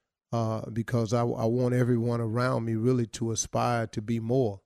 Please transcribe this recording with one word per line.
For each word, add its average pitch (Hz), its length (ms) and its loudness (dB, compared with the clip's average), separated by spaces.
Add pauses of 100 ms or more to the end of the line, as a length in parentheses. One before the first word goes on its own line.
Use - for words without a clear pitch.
(340)
uh, 110 360 -2
because 113 440 -2
I, 120 80 4
I 120 240 0
want 123 280 2
everyone 120 460 2
around 117 460 0
me 113 100 0
really 120 320 2
to 113 240 -4
aspire 117 560 0
to - 140 -8
be 113 180 -2
more. 113 460 0